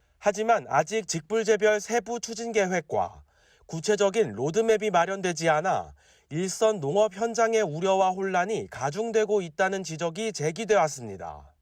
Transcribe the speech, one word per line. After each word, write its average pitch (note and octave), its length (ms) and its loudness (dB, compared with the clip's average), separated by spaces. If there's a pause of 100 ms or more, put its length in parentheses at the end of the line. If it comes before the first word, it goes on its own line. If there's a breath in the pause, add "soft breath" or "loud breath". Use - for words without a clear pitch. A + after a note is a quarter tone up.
(180)
하지만 G#3 500 0
아직 E3 400 0
직불제별 G#3+ 720 2
세부 A3+ 400 -4
추진 A3+ 320 -8
계획과 E3 680 -2 (460 soft breath)
구체적인 G3 640 2
로드맵이 G#3 560 2
마련되지 F3 600 0
않아 D3+ 440 0 (380 soft breath)
일선 F#3+ 480 0
농업 F#3 360 0
현장의 A3+ 460 2
우려와 F#3+ 480 2
혼란이 F#3 600 -2
가중되고 G#3 720 0
있다는 F#3+ 400 -2
지적이 E3 500 -4
제기돼 E3+ 400 -2
왔습니다. G2 880 -2